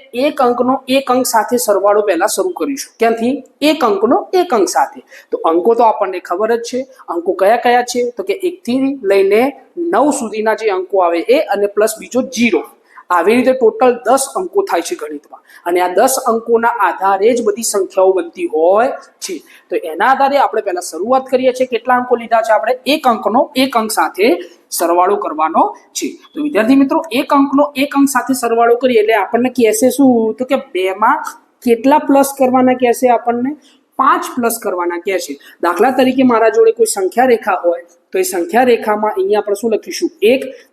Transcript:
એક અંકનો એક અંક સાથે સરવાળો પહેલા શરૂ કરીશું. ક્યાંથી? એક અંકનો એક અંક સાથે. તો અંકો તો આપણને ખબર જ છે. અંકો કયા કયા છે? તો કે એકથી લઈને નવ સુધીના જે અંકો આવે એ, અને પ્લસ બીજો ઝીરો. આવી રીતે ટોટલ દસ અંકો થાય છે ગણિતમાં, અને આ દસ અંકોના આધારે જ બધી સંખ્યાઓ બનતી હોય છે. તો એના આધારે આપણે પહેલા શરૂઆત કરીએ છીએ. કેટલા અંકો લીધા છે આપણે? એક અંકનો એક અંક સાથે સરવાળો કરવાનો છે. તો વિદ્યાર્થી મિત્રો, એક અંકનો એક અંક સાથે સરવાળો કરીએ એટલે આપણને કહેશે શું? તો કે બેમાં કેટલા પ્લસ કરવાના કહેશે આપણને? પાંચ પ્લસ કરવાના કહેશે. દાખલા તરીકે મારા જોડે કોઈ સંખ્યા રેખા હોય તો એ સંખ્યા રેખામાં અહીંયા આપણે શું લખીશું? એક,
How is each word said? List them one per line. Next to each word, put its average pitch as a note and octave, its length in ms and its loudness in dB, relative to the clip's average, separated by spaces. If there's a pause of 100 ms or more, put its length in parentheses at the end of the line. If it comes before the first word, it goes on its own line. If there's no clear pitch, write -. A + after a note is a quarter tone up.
(140)
એક C#4+ 280 -2
અંકનો B3 320 0 (140)
એક C4 240 0
અંક B3+ 140 0
સાથે A3 320 0
સરવાળો G3+ 440 2
પહેલા F#3+ 240 0
શરૂ F#3+ 240 -2
કરીશું. D3 500 -8
ક્યાંથી? A3+ 440 -2 (180)
એક D4+ 220 0
અંકનો G#3+ 340 2 (160)
એક F4+ 200 0
અંક A3 140 2
સાથે. - 320 -2 (320)
તો C3+ 60 -2
અંકો E3+ 360 2
તો A#3 100 2
આપણને G3+ 360 0
ખબર A3 380 -2
જ A3+ 40 -10
છે. B3 200 -8 (260)
અંકો F3 260 -4
કયા G3 240 2
કયા A#3+ 260 2
છે? A#3+ 340 -4
તો F#3+ 60 -6
કે G3 100 -4
એકથી C4 680 -4
લઈને G3 380 4 (360)
નવ D4 340 2
સુધીના A3 420 -2
જે A3 160 -2
અંકો F#3 300 -2
આવે E3+ 200 2
એ, A#3 200 2
અને G3+ 280 0
પ્લસ A3 320 -2
બીજો G#3 220 -4
ઝીરો. A#3 420 0 (460)
આવી F3+ 260 2
રીતે B3+ 180 4
ટોટલ B3 400 2 (120)
દસ C4 180 2 (120)
અંકો F#3 260 -2
થાય F3 200 -2
છે F3 140 -8
ગણિતમાં, D3+ 460 -14 (240)
અને F3 160 0
આ F3+ 120 -2
દસ B3+ 220 2 (120)
અંકોના A3+ 400 0
આધારે G3 680 0
જ - 120 -2
બધી G#3 180 -2
સંખ્યાઓ F#3+ 500 0
બનતી E3+ 320 -6
હોય E3+ 420 2 (320)
છે. E3+ 240 -12 (260)
તો - 60 -4
એના E3+ 300 -4
આધારે C4+ 320 2
આપણે A3+ 240 0
પહેલા F3+ 200 -4
શરૂઆત A#3 460 -2
કરીએ B3+ 260 2
છીએ. B3+ 140 -2
કેટલા B3 280 -2
અંકો B3 200 0
લીધા A3+ 260 0
છે A3+ 120 0
આપણે? G#3+ 200 0 (120)
એક C#4+ 220 0
અંકનો A3+ 480 0
એક C4 220 0
અંક G#3+ 140 -2
સાથે F3+ 360 0 (440)
સરવાળો F3+ 440 0
કરવાનો E3 480 -2 (280)
છે. - 160 -6 (280)
તો C#4 80 -6
વિદ્યાર્થી C4 320 2
મિત્રો, C#4 360 2
એક C4+ 220 -2
અંકનો C#4 300 2 (120)
એક C#4 200 -2
અંક C#4 140 4
સાથે B3 240 -2
સરવાળો A#3 420 2
કરીએ B3 240 2
એટલે G#3+ 140 2
આપણને A3+ 360 0
કહેશે A#3 400 2
શું? A#3+ 440 2
તો B3+ 120 -8
કે C#4 100 -2
બેમાં G3+ 600 -2 (460)
કેટલા A#3+ 340 4
પ્લસ C#4+ 400 2
કરવાના B3+ 360 2
કહેશે B3 360 0
આપણને? A#3+ 420 0 (480)
પાંચ D#4 240 2 (120)
પ્લસ A3+ 280 -2
કરવાના F3 340 -4
કહેશે. F3 360 -6 (280)
દાખલા F3 300 0
તરીકે C4 320 2
મારા A3+ 260 4
જોડે A3+ 220 4
કોઈ A3+ 140 0
સંખ્યા G3+ 400 0
રેખા A3 380 0
હોય E3+ 200 -2 (280)
તો F#3+ 80 -2
એ - 20 2
સંખ્યા F#3 420 0
રેખામાં G#3+ 480 0
અહીંયા G3 280 0
આપણે G3+ 160 -2
શું A3+ 160 -4
લખીશું? - 380 -4 (120)
એક, B3+ 200 4 (320)